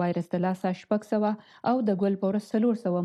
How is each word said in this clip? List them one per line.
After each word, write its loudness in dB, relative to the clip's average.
وایرس -2
د 0
لاسه -2
شپږ -2
سوه 2
او 2
د 2
ګل 0
په 0
ورځ -2
څلور 2
سوه 0